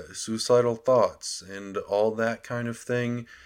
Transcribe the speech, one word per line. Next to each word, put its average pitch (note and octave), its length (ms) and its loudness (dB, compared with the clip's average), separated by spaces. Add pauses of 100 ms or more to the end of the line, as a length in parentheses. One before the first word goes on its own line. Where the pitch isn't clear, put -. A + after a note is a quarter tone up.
(140)
suicidal A#2 600 2
thoughts, - 680 2
and G2 360 -10
all G#2 380 2
that A2+ 280 -2
kind A#2+ 240 -6
of A#2 100 -6
thing. A#2+ 500 -4 (180)